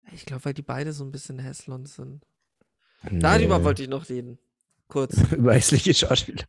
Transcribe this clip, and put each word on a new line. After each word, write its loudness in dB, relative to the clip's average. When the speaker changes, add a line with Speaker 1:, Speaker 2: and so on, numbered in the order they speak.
Speaker 1:
Ich -20
glaub, -10
weil -4
die -10
beide -8
so -10
ein -12
bisschen -14
Häslons -14
sind. -18
Speaker 2:
Nee. 0
Speaker 1:
Darüber 4
wollte 0
ich -10
noch -6
reden. -10
Kurz. -2
Speaker 2:
<laughs> 4
Über 4
hässliche 4
Schauspieler. 0